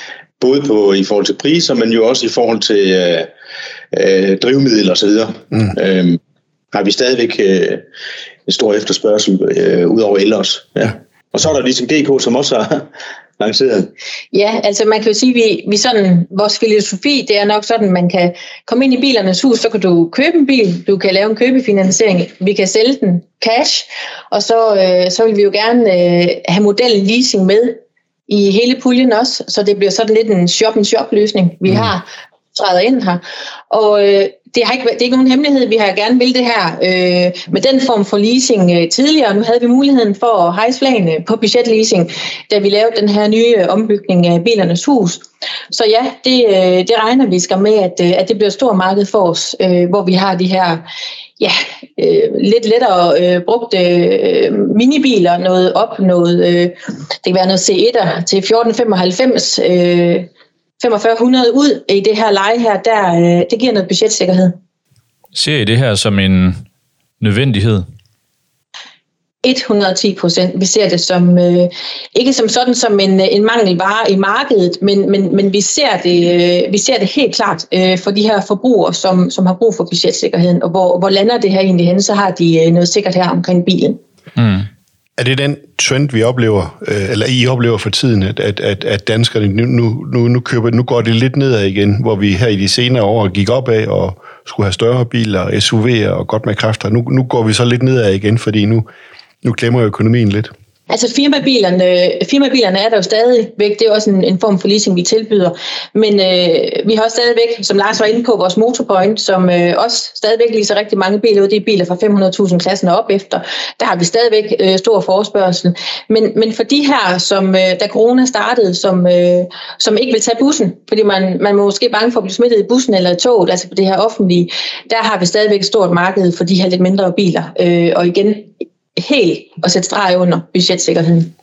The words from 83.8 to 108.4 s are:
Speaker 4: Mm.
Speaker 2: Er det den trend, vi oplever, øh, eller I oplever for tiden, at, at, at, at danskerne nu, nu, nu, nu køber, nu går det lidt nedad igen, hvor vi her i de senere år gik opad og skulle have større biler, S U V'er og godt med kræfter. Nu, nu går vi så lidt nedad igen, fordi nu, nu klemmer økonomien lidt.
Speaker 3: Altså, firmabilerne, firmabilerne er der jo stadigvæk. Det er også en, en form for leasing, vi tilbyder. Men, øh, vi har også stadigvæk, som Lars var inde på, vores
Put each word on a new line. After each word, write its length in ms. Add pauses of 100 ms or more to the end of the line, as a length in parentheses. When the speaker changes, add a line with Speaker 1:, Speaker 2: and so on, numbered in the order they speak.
Speaker 4:
Mm. 200 (600)
Speaker 2:
Er 60
det 140
den 200 (240)
trend, 300
vi 120
oplever, 640
øh, 240
eller 180
I 180
oplever 300
for 120
tiden, 340
at, 160
at, 200
at, 240
at 240
danskerne 400
nu, 180
nu, 380 (100)
nu, 140
nu 120
køber, 320
nu 120
går 180
det 140
lidt 200
nedad 300
igen, 360
hvor 140
vi 180
her 140
i 80
de 140
senere 340
år 240
gik 220
opad 380
og 360 (240)
skulle 180
have 80
større 320
biler, 540
S 140
U 140
V'er 220
og 180
godt 180
med 100
kræfter. 340
Nu, 120
nu 220
går 200
vi 100
så 120
lidt 180
nedad 300
igen, 240
fordi 280
nu, 180 (600)
nu 80
klemmer 300
økonomien 480
lidt. 220 (400)
Speaker 3:
Altså, 240
firmabilerne, 960 (180)
firmabilerne 500
er 100
der 60
jo 60
stadigvæk. 800
Det 80
er 40
også 180
en, 140
en 160
form 200
for 80
leasing, 280
vi 80
tilbyder. 460 (440)
Men, 260
øh, 720
vi 60
har 80
også 200
stadigvæk, 420
som 120
Lars 220
var 60
inde 180
på, 140
vores 200